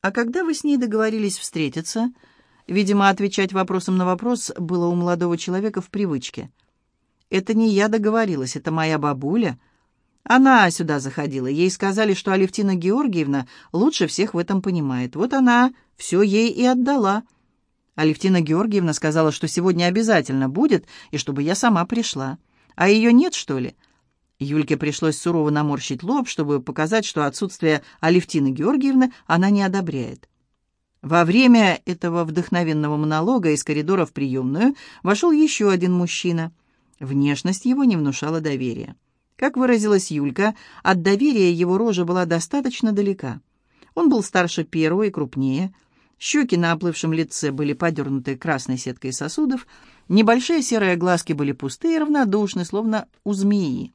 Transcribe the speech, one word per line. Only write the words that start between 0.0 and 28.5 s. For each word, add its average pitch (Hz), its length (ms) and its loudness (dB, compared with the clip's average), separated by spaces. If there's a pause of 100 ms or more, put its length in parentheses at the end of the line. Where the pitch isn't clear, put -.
«А 196 100 -2
когда 240 320 -2
вы 320 100 -2
с - 80 -10
ней 294 140 2
договорились 220 600 -2
встретиться?» 165 720 -4 (560)
Видимо, 196 400 2
отвечать 196 440 0
вопросом 190 440 -2
на 185 80 2
вопрос 214 520 -2
было 175 300 -2
у 175 80 0
молодого 175 440 0
человека 190 420 -4
в 180 80 -14
привычке. 175 640 -6 (800)
«Это 190 240 -2
не 220 160 4
я 202 180 2
договорилась, 208 680 -2
это 156 140 -6
моя 160 280 0
бабуля. 147 600 -2 (680)
Она 254 460 6
сюда 156 280 -2
заходила. 135 480 -6
Ей 160 240 2
сказали, 196 440 0
что 190 180 -4
Алевтина 190 420 0
Георгиевна 175 720 0 (260)
лучше 196 360 0
всех 202 260 -4
в 175 40 -2
этом 185 240 -2
понимает. 135 540 -2
Вот 214 160 -2
она 254 400 4 (240)
всё - 260 0
ей 214 280 4
и 233 140 -2
отдала. 247 580 2 (760)
Алевтина 160 440 2
Георгиевна 170 520 0
сказала, 156 400 0
что - 160 -6
сегодня 175 380 0
обязательно 175 640 0
будет, 214 380 0 (240)
и 147 80 -6
чтобы 139 240 -4
я 160 120 0
сама 196 300 2
пришла. 147 540 -4 (360)
А 185 140 2
её 220 220 6
нет, 302 240 6
что - 240 -6
ли?» 123 160 -6 (640)
Юльке 147 380 0
пришлось 151 420 -2
сурово 165 320 0
наморщить 147 520 -2
лоб, 240 260 -2
чтобы 147 320 -2
показать, 156 440 -2
что 151 220 -2
отсутствие 156 560 -2 (180)
Алевтины 165 480 2
Георгиевны 254 640 2 (140)